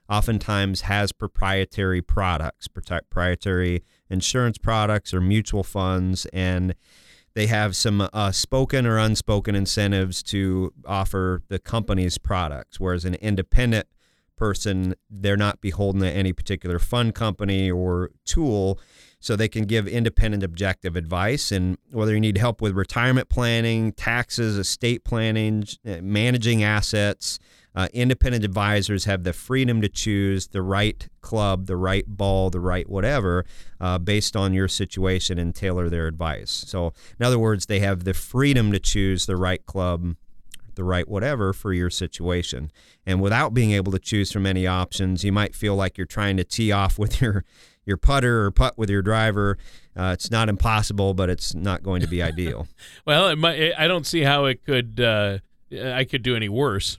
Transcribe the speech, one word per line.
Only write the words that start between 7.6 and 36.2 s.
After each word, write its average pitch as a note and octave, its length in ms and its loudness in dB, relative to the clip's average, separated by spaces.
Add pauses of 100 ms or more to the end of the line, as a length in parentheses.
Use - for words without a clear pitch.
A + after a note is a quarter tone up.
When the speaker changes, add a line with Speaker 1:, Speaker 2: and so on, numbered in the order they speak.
Speaker 1:
some, G2+ 380 2
uh, G2+ 180 0
spoken C3 560 0
or A2+ 100 2
unspoken G#2+ 600 0
incentives G2 640 0
to F#2+ 500 -2 (120)
offer F#2+ 640 -2
the F#2+ 100 -6
company's G2 580 -2
products, D2+ 640 -6
whereas F2+ 260 -2
an F2+ 120 -2
independent G#2+ 720 2 (480)
person, F#2+ 580 -2 (160)
they're G2+ 260 0
not G#2 240 0
beholden G2 420 -2
to F#2 80 0
any F#2 220 0
particular F2+ 460 -4
fund A#2 360 2
company G2 560 0
or F2+ 400 -2 (140)
tool, G#2 540 2 (400)
so - 160 -2
they G#2+ 140 2
can A2 160 -2
give G#2 240 0
independent A2 540 2
objective F2+ 520 -4
advice. F2+ 560 -2
And F#2 280 0 (120)
whether A2 240 0
you G#2+ 60 2
need G#2+ 180 2
help A#2 220 0
with G2+ 160 0
retirement B2 520 2
planning, A#2 640 0
taxes, A#2 640 -2
estate A#2 460 -2
planning, A2 600 0 (220)
uh, F#2 160 -8
managing A2 600 2
assets, G#2 760 0 (360)
uh, F#2+ 180 -2
independent B2 520 2
advisors G2+ 600 0
have F#2+ 200 -2
the F2+ 80 -2
freedom B2+ 500 0
to G#2 60 0
choose G2 600 -2
the F#2+ 140 -4
right G2 460 0 (140)
club, G2 440 -2
the F#2 100 -4
right F#2 300 0
ball, G2 440 0
the F2+ 100 -4
right F2+ 280 -2
whatever, G2 560 0 (360)
uh, F2+ 180 0
based G#2 380 0
on G2 180 2
your F#2+ 140 2
situation F#2 680 -2
and E2+ 160 -2
tailor F2+ 360 -2
their E2 160 -2
advice. D#2 440 -6